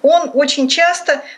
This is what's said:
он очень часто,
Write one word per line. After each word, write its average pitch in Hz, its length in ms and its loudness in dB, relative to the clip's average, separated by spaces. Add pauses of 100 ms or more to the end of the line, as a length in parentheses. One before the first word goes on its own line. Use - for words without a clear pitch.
он 320 320 2
очень 269 340 0
часто, 330 540 0 (160)